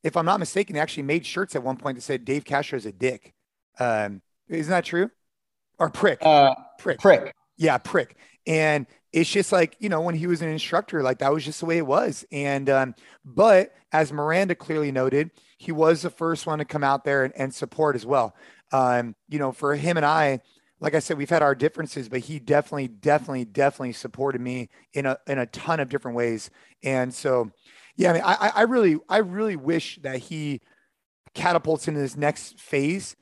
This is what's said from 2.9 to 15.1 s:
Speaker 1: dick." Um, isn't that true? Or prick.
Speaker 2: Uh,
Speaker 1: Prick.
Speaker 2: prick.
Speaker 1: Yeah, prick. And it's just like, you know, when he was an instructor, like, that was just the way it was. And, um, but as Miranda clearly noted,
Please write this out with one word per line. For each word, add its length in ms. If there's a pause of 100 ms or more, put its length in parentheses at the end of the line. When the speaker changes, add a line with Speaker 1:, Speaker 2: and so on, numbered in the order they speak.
Speaker 1:
dick." 420 (460)
Um, 440 (260)
isn't 220
that 120
true? 280 (680)
Or 120
prick. 320
Speaker 2:
Uh, 340 (240)
Speaker 1:
Prick. 200
Speaker 2:
prick. 360 (220)
Speaker 1:
Yeah, 200
prick. 400 (300)
And 400 (260)
it's 180
just 200
like, 280
you 80
know, 140
when 140
he 120
was 140
an 80
instructor, 520
like, 180
that 120
was 140
just 160
the 40
way 120
it 80
was. 460
And, 380
um, 260 (280)
but 500 (180)
as 200
Miranda 440
clearly 360
noted, 400 (260)